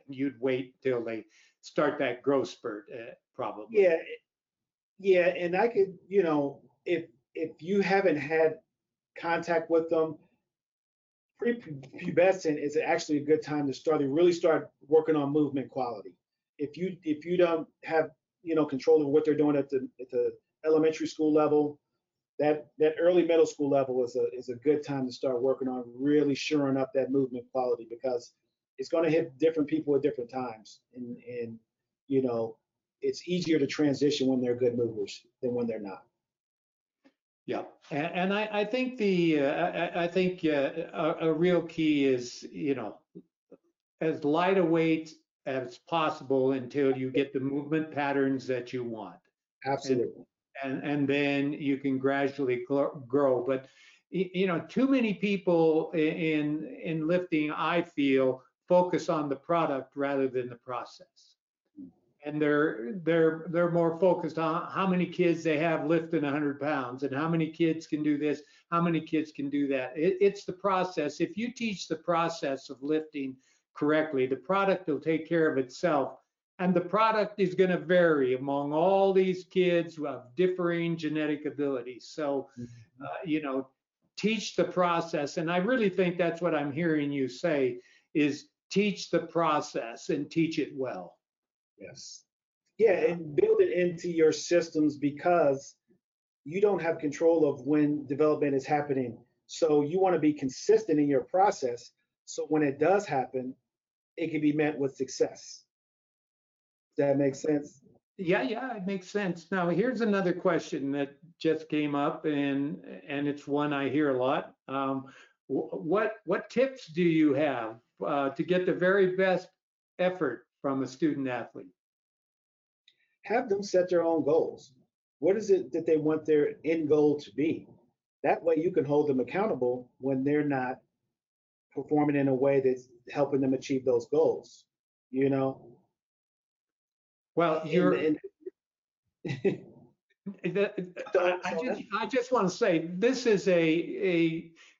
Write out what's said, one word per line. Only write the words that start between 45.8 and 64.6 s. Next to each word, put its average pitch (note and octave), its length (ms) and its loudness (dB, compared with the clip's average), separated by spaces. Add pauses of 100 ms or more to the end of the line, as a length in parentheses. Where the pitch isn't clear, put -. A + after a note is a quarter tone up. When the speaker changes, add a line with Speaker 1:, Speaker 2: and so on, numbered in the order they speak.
Speaker 1:
possible C3+ 600 0
until C3+ 440 0
you C3 140 -4
get C3+ 240 -2
the C#3 60 -2
movement C#3+ 520 -4
patterns C#3 540 0
that B2+ 260 -4
you B2 120 -6
want. G#2+ 360 -10 (460)
Speaker 2:
Absolutely. C3 600 -2 (380)
Speaker 1:
And, C3+ 100 -4
and, D3+ 180 -6
and C#3+ 160 0
then C#3+ 460 0
you C#3 240 -2
can C3 200 -2
gradually C3+ 720 0
gl-, C#3 380 -2
grow. C3 380 2
But, C3 200 -2 (480)
y-, F3+ 200 -2
you F#3 120 0
know, E3+ 140 0
too B3 280 0
many A#3 280 2
people E3 800 2
i-, - 20 2
in, D#3 500 0 (360)
in D#3+ 240 -4
lifting, E3 440 0
I E3+ 300 0
feel, C3+ 600 2 (240)
focus F3+ 420 2
on D3+ 180 -2
the C#3 80 -4
product D3 600 -2
rather C#3 320 0
than B2 220 -4
the A#2+ 60 -12 (140)
process. - 680 -14 (880)
And D3 140 -6
they're, D3+ 640 0
they're, D#3+ 460 2
they're E3+ 220 2
more E3 280 2
focused E3 380 2
on D#3+ 320 -2